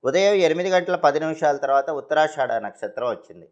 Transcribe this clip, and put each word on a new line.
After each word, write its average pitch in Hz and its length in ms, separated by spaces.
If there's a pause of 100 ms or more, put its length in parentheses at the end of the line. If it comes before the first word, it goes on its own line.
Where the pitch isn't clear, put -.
ఉదయం 190 300
ఎనిమిది 180 360
గంటల 180 260
పది 151 240
నిమిషాల 156 380
తర్వాత 139 320
ఉత్తరాషాఢ 151 600
నక్షత్రం 110 580
వచ్చింది. 85 420